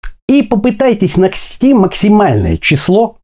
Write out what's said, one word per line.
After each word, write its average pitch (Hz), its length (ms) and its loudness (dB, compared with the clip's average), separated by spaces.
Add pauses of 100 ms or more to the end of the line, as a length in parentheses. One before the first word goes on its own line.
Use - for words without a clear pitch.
(280)
и 277 140 2
попытайтесь 220 760 0
найти 190 560 0
максимальное 190 840 0
число, 185 680 -2